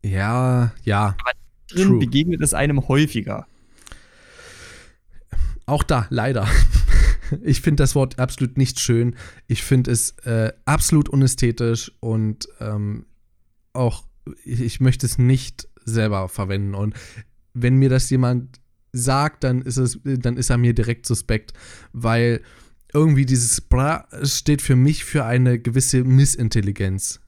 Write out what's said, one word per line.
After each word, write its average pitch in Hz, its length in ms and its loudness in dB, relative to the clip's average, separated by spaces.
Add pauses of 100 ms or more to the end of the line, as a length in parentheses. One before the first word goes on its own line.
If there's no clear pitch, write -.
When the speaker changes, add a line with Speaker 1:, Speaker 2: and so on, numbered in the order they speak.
Speaker 1:
Ja, 120 680 0 (120)
ja. 101 360 0
Speaker 2:
Aber 123 120 -4 (360)
drin 190 200 2
Speaker 1:
True. 185 100 0
Speaker 2:
begegnet 156 440 -2
es 147 120 -4
einem 139 340 -2
häufiger. 131 580 -2 (2250)
Speaker 1:
Auch 143 160 -2
da, 123 280 0
leider. 117 420 -2
<laughs> - 60 8 (840)
Ich 151 180 0
find 151 200 0
das 135 160 2
Wort 131 240 -2
absolut 127 360 -4
nicht 131 220 0
schön. 120 380 0 (320)
Ich - 160 -4
find 127 240 2
es, 120 220 -2 (100)
äh, 110 320 -2 (120)
absolut 147 440 2
unästhetisch 120 920 0
und, 110 500 -4 (120)
ähm, 104 440 -8 (680)
auch, 127 320 -4 (400)
ich, 123 160 -6
ich 117 200 -4
möchte 131 260 2
es - 120 -4
nicht 127 480 0 (180)
selber 107 440 -2
verwenden. 98 480 -6
Und 104 180 -4 (580)
wenn 123 260 2
mir 135 100 4
das 127 220 0
jemand 127 500 -2 (320)
sagt, 135 500 -2
dann 127 200 0
ist 123 140 -6
es, 127 280 -2
dann 123 320 -2
ist 123 140 -2
er 123 60 2
mir 120 160 2
direkt 117 320 -2
suspekt, - 480 -4 (400)
weil 117 500 0 (500)
irgendwie 147 340 4
dieses 123 340 0
Bra 143 460 0 (160)
steht 143 400 0
für 131 140 2
mich 135 280 2
für 143 200 -2
eine 123 340 2
gewisse 127 460 0
Missintelligenz. 107 1200 0